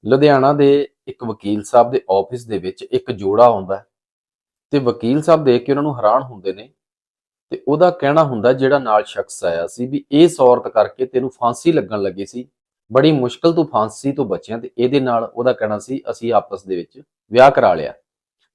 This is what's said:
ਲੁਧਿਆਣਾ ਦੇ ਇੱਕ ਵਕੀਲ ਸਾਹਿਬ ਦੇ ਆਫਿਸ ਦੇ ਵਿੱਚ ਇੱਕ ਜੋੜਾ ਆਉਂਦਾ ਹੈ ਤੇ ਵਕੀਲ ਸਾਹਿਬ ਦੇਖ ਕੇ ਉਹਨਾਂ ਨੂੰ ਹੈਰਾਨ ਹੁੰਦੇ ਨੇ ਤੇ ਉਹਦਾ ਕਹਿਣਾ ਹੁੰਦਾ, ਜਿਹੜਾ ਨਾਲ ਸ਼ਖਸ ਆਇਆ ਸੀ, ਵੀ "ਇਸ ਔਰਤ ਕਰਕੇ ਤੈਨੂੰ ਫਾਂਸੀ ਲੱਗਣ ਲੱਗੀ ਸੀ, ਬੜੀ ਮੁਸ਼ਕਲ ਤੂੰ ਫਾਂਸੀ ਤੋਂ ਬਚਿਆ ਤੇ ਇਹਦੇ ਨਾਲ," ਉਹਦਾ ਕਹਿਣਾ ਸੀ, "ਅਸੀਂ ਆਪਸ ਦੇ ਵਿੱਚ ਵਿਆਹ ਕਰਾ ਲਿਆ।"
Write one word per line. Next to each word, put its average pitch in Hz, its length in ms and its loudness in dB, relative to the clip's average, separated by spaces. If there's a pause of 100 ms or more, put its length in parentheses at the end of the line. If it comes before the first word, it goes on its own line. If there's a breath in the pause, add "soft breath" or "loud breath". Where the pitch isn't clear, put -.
ਲੁਧਿਆਣਾ 135 480 4
ਦੇ 143 360 2 (200)
ਇੱਕ 127 160 -16
ਵਕੀਲ 104 380 -6
ਸਾਹਿਬ 120 280 4
ਦੇ 127 200 -4
ਆਫਿਸ 113 360 -4
ਦੇ 107 120 -6
ਵਿੱਚ 92 240 -10
ਇੱਕ 127 300 -6
ਜੋੜਾ 101 320 2
ਆਉਂਦਾ 98 320 2
ਹੈ 101 100 -16 (840)
ਤੇ 143 80 0
ਵਕੀਲ 127 440 -2
ਸਾਹਿਬ 160 220 2
ਦੇਖ 120 200 2
ਕੇ 139 80 -2
ਉਹਨਾਂ 143 100 0
ਨੂੰ 147 140 -4
ਹੈਰਾਨ 117 260 2
ਹੁੰਦੇ 98 300 -10
ਨੇ 110 200 -16 (800)
ਤੇ - 160 -12
ਉਹਦਾ 160 220 4
ਕਹਿਣਾ 156 340 0
ਹੁੰਦਾ, 120 280 0
ਜਿਹੜਾ 135 260 2
ਨਾਲ 107 260 0
ਸ਼ਖਸ - 400 -10
ਆਇਆ 85 220 -2
ਸੀ, 120 200 -10
ਵੀ 135 240 -8
"ਇਸ 160 300 4
ਔਰਤ 123 280 4
ਕਰਕੇ 117 380 -2
ਤੈਨੂੰ 127 240 -4
ਫਾਂਸੀ 131 420 -2
ਲੱਗਣ 107 300 -4
ਲੱਗੀ 98 240 -6
ਸੀ, 123 220 -14 (440)
ਬੜੀ 147 200 4
ਮੁਸ਼ਕਲ 139 400 -2
ਤੂੰ 160 140 0
ਫਾਂਸੀ 113 460 -4
ਤੋਂ 143 120 -4
ਬਚਿਆ 104 340 -8
ਤੇ 117 200 -14
ਇਹਦੇ 127 220 0
ਨਾਲ," 117 240 -2
ਉਹਦਾ 120 280 -2
ਕਹਿਣਾ 107 260 -4
ਸੀ, 131 220 -10 (100)
"ਅਸੀਂ 117 220 -6
ਆਪਸ 98 320 -2
ਦੇ 95 120 -6
ਵਿੱਚ 87 260 -14 (300)
ਵਿਆਹ 131 180 8
ਕਰਾ 117 240 2
ਲਿਆ।" 76 200 -8 (600)